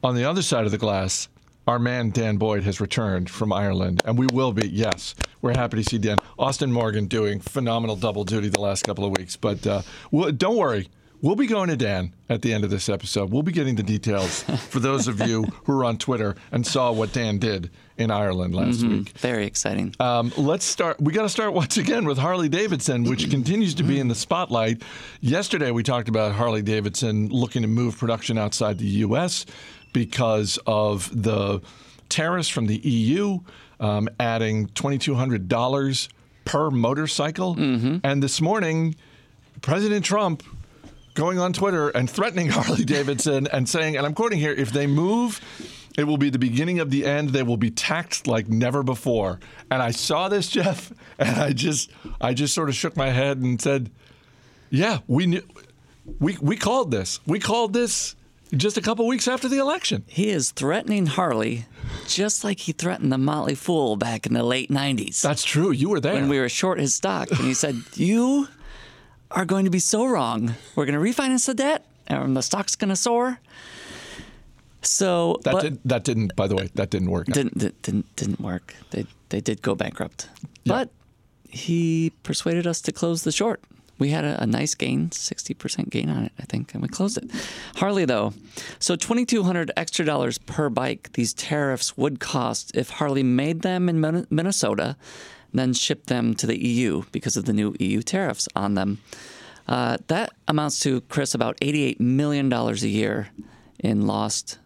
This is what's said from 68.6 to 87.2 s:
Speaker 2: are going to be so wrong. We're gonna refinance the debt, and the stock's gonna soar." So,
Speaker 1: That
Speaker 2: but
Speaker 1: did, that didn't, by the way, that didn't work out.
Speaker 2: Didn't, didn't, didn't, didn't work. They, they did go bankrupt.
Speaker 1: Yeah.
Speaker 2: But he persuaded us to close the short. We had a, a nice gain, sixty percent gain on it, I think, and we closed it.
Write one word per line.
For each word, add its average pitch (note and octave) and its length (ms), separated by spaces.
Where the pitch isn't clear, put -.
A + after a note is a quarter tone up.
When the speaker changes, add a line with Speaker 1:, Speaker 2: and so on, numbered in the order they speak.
Speaker 2:
are F#3 120
going F#3+ 220
to F#3+ 60
be F3+ 80
so A3 260
wrong. A#2 480
We're D3 100
gonna C#3+ 140
refinance B3+ 480
the C4+ 60
debt, C#4 320
and C3+ 300
the C3 40
stock's - 340
gonna G3 200
soar." A#3+ 440
So, F3 640
Speaker 1:
That - 80
Speaker 2:
but F#3 120
Speaker 1:
did, C#3 220
that B2 180
didn't, A2+ 320
by G2+ 100
the G2 100
way, F#2+ 200
that F#2+ 160
didn't F#2 180
work F2+ 180
out. - 60
Speaker 2:
Didn't, C#3 240
didn't, - 240
didn't, - 340
didn't G2+ 240
work. - 360
They, G#2 160
they G#2 120
did - 220
go G#2 100
bankrupt. - 560
Speaker 1:
Yeah. - 100
Speaker 2:
But B3 160
he E3 720
persuaded E3+ 460
us E3+ 140
to - 100
close E3+ 320
the - 80
short. G#3+ 320
We C#3 140
had D#3 120
a, D3 200
a - 20
nice B2 300
gain, C3+ 360
sixty - 440
percent - 340
gain A#2+ 200
on C3 160
it, - 140
I - 40
think, - 320
and - 80
we - 40
closed G3+ 300
it. - 140